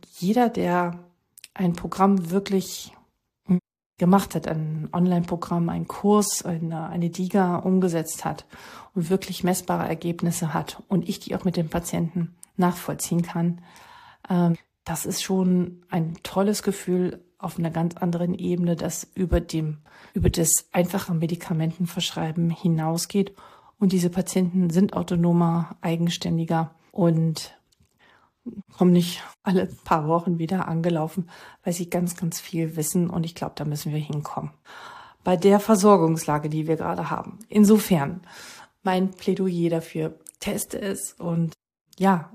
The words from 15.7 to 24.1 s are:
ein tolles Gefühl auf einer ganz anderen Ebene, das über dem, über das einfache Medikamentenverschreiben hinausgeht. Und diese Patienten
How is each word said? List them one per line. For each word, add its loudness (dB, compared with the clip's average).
ein -2
tolles 0
Gefühl -2
auf -8
einer 0
ganz -2
anderen -2
Ebene, 0
das -6
über 2
dem, -4
über 4
das 2
einfache 0
Medikamentenverschreiben -2
hinausgeht. 0
Und 4
diese 4
Patienten 0